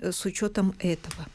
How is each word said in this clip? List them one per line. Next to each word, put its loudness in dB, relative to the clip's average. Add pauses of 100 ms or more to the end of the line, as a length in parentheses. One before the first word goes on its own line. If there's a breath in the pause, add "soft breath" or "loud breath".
э, 0
с -2
учётом 2
этого. -2